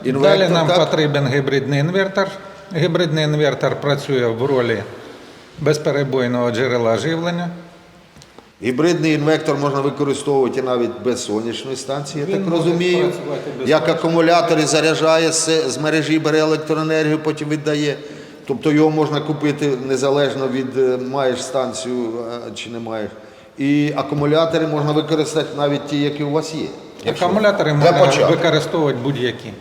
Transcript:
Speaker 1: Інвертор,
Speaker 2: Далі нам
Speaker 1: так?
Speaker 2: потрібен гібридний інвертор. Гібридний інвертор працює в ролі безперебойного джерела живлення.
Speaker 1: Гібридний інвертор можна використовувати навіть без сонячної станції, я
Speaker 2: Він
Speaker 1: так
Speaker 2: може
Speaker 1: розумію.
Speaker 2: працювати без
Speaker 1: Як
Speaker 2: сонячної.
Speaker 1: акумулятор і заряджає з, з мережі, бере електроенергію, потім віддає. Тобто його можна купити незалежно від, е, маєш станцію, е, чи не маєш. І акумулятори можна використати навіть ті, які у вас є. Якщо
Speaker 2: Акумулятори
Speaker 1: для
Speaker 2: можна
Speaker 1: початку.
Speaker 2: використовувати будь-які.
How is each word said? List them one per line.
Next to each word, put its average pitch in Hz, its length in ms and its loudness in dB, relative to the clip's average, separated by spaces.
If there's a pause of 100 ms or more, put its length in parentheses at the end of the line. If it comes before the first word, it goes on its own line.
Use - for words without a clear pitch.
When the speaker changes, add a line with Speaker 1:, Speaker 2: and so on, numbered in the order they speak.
Speaker 1:
Інвертор, 139 360 4
Speaker 2:
Далі 185 140 4
нам 165 140 2
Speaker 1:
так? 170 220 4
Speaker 2:
потрібен 147 380 2
гібридний 135 520 0
інвертор. 190 480 0 (480)
Гібридний 160 480 0
інвертор 147 580 0
працює 143 460 0
в 113 180 0
ролі 117 380 2 (760)
безперебойного 135 920 0
джерела 117 460 0
живлення. 170 520 -4 (1120)
Speaker 1:
Гібридний 151 500 2
інвертор 151 440 0
можна 139 240 0
використовувати 139 800 0
навіть 123 300 0 (140)
без 120 200 -2
сонячної 113 520 -6
станції, 143 440 -8
я 143 40 -4 (100)
Speaker 2:
Він 196 80 -2
Speaker 1:
так - 80 -4
Speaker 2:
може 170 120 0
Speaker 1:
розумію. 175 400 2
Speaker 2:
працювати 147 380 -4 (180)
без 127 100 -4
Speaker 1:
Як 156 120 6
Speaker 2:
сонячної. 165 180 0
Speaker 1:
акумулятор 165 600 2
і - 40 4
заряджає 156 680 2
з, 156 380 0
з 117 80 -6
мережі, 156 420 0
бере 151 200 2
електроенергію, 156 800 0
потім 151 300 -4
віддає. 147 480 -2 (500)
Тобто 143 240 0
його 156 180 6
можна 147 320 0
купити 147 560 0 (100)
незалежно 135 600 0
від, 127 300 -2
е, 127 200 2 (140)
маєш 131 320 0
станцію, 123 600 -4 (420)
е, 113 80 -12
чи 107 140 -12
не 117 100 -10
маєш. 113 300 -6 (480)
І 143 380 2
акумулятори 156 720 0
можна 151 240 -2
використати 151 560 0 (100)
навіть 143 300 -2
ті, 147 140 -2
які 147 220 -2
у 143 80 -2
вас 156 240 -2
є. 110 120 -6 (380)
Якщо 156 200 -2
Speaker 2:
Акумулятори 196 460 2
Speaker 1:
для 147 60 2 (140)
Speaker 2:
можна - 140 4
Speaker 1:
початку. - 260 4
Speaker 2:
використовувати 156 720 2
будь-які. 120 580 -4